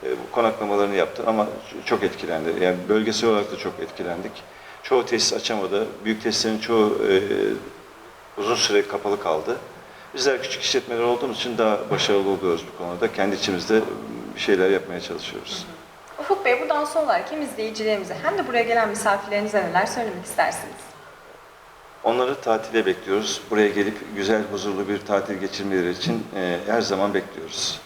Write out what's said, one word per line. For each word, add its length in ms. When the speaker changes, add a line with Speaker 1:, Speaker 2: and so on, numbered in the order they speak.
Speaker 1:
bu 220
konaklamalarını 640
yaptı 300
ama 160
ç-, 420
çok 180
etkilendi. 640
Yani 120
bölgesel 420
olarak 220
da 40
çok 240
etkilendik. 520
Çoğu 240
tesis 260
açamadı. 540
Büyük 180
tesislerin 360
çoğu, 400
e, 80
uzun 160
süre 320
kapalı 340
kaldı. 340
Bizler 280
küçük 200
işletmeler 400
olduğumuz 340
için 220
daha 200
başarılı 380
oluyoruz 360
bu 100
konuda. 280
Kendi 240
içimizde 440
bir 60
şeyler 300
yapmaya 300
çalışıyoruz. 520
Speaker 2:
Hı 200
hı. 80
Ufuk 220
Bey, 160
buradan 240
son 200
olarak 280
hem 100
izleyicilerimize 800
hem 160
de 100
buraya 140
gelen 260
misafirlerinize 760
neler 220
söylemek 380
istersiniz? 500
Speaker 1:
Onları 360
tatile 460
bekliyoruz. 640
Buraya 180
gelip 260
güzel, 260
huzurlu 360
bir 100
tatil 360
geçirmeleri 560
için, 360
e, 200
her 140
zaman 340
bekliyoruz. 720